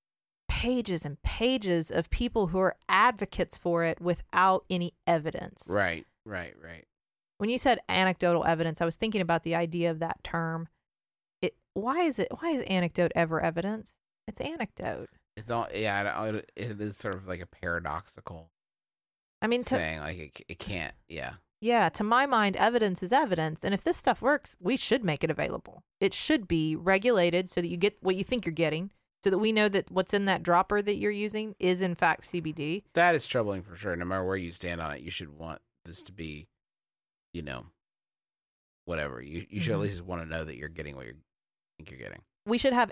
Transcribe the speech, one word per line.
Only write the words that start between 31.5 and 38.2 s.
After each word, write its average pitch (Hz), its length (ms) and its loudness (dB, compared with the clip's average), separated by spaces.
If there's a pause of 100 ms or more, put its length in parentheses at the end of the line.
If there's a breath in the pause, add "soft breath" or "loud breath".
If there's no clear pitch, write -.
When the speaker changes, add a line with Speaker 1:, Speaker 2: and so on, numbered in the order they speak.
Speaker 1:
is, 180 240 2
in 180 120 0
fact, 165 320 2
C 175 140 -4
B 160 120 -6
D. 160 320 -6 (100)
Speaker 2:
That 170 200 6
is 143 120 0
troubling 104 360 0
for 92 140 -18
sure. 95 200 -4
No 87 100 -4
matter 95 180 -2
where 95 120 0
you 87 160 -6
stand 85 280 -6
on 78 120 -4
it, 67 100 -10
you 80 80 -10
should 76 280 -10
want 80 220 -10 (240)
this - 200 -14
to - 80 -16
be, 80 360 -10 (840)
you 85 80 -6
know, 64 240 -10 (1200)